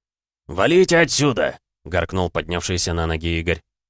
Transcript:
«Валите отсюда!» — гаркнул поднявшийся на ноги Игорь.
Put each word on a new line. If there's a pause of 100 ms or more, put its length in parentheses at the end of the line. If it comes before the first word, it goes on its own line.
(480)
«Валите
отсюда!» — (260)
гаркнул
поднявшийся
на
ноги
Игорь. (280)